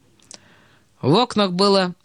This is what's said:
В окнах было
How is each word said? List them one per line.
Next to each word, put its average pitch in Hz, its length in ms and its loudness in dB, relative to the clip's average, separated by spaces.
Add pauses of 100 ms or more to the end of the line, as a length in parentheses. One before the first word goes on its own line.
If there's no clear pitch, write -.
(1040)
В 131 120 2
окнах 208 380 0
было 190 420 0 (100)